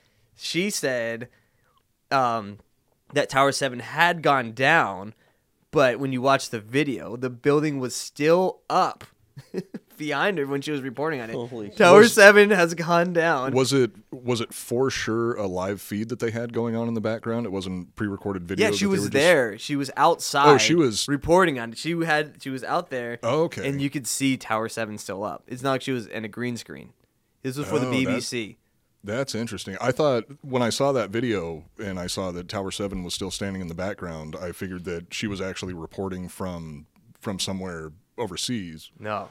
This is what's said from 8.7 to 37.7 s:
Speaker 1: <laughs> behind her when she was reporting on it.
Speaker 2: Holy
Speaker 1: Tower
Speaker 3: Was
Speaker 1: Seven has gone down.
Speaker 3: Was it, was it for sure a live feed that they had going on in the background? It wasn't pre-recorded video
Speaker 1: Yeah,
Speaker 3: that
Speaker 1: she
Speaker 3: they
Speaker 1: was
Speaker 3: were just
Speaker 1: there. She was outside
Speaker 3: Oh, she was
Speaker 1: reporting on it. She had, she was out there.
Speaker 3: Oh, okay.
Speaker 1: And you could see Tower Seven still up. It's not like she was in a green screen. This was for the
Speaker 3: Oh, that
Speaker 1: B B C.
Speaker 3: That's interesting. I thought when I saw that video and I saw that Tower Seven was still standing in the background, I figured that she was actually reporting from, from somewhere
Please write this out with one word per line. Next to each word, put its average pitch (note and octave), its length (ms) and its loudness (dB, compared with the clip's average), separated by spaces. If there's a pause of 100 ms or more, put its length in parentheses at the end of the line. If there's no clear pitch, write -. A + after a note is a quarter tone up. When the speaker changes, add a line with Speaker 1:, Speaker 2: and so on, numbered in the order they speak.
Speaker 1:
<laughs> - 440 -12
behind D3+ 400 -2
her C#3+ 80 -2
when C#3 160 -4
she D3+ 100 -6
was C#3+ 100 -4
reporting C3+ 400 -6
on A2+ 80 -10
it. A2+ 40 -10
Speaker 2:
Holy A#2+ 360 -8
Speaker 1:
Tower F#3+ 300 10
Speaker 3:
Was A3+ 140 10
Speaker 1:
Seven G#3 380 12
has F3 220 4
gone E3+ 400 0
down. D#3 400 2
Speaker 3:
Was B2+ 200 4
it, B2+ 180 4 (200)
was B2 300 -4
it - 120 -10
for B2+ 360 -2
sure A#2 460 -2
a G#2 120 -4
live F#2 340 -4
feed G#2+ 280 -6
that B2 100 -8
they A#2 120 -2
had A#2 200 -6
going A#2 240 -2
on A#2 140 -2
in A#2 40 -4
the A2+ 80 -4
background? A2+ 440 -4
It F#2+ 80 -8
wasn't F#2 420 -6
pre-recorded G2 520 -6
video G2 180 -2
Speaker 1:
Yeah, G#3 60 0
Speaker 3:
that G3+ 60 -2
Speaker 1:
she G3 80 -2
Speaker 3:
they G3+ 40 2
Speaker 1:
was F#3+ 120 0
Speaker 3:
were - 40 -2
just B2+ 80 -4
Speaker 1:
there. C3+ 440 4
She - 200 -6
was C#3 180 -4
outside D3 600 2
Speaker 3:
Oh, - 20 8
she D3+ 180 4
was B2+ 320 2
Speaker 1:
reporting D3+ 500 4
on A#2 140 -8
it. A2+ 60 -16
She D#3+ 140 -6 (120)
had, D3+ 400 -2
she C3+ 60 -8
was C3 160 -6
out E3+ 240 -4
there. A#2+ 340 -6
Speaker 3:
Oh, C3+ 200 0
okay. C#3 240 -6
Speaker 1:
And C#3 140 -2
you C#3 80 -2
could C3+ 180 -8
see C3+ 280 2
Tower A2 320 -4
Seven G#2+ 300 -8
still G2 260 -10
up. F2+ 240 -8
It's B2 160 -12
not C#3 80 0
like C3 120 -2
she C3+ 100 -4
was A#2 120 -6
in A2 200 -10
a G#2+ 40 -10
green A#2+ 280 -6
screen. C#2 340 -16 (500)
This C3 160 -6
was D3 120 -6
for D3+ 100 0
the B2+ 80 -2
Speaker 3:
Oh, B2+ 40 -2
that B2+ 60 0
Speaker 1:
B C3 80 0
B - 140 -2
C. A2 380 -8 (440)
Speaker 3:
That's A#2 320 -4
interesting. G#2 460 -6
I B2 140 0
thought C3+ 320 2 (160)
when B2+ 200 -2
I A#2 80 2
saw C#3 220 2
that A2+ 180 0
video F#2+ 540 -4 (180)
and G2 160 -6
I F2+ 100 -6
saw F#2 260 -4
that F2+ 160 -10
Tower G2 220 -4
Seven F#2+ 340 -6
was E2+ 80 -8
still F#2+ 180 -6
standing F#2+ 300 -6
in F2 80 -8
the E2+ 60 -10
background, E2+ 600 -8
I F2 160 -10
figured F#2 320 -10
that F2 300 -8
she - 120 -6
was G2 140 -6
actually F#2+ 340 -8
reporting F#2 540 -8
from, E2 580 -10 (320)
from G2 220 -8
somewhere F2 540 -8 (240)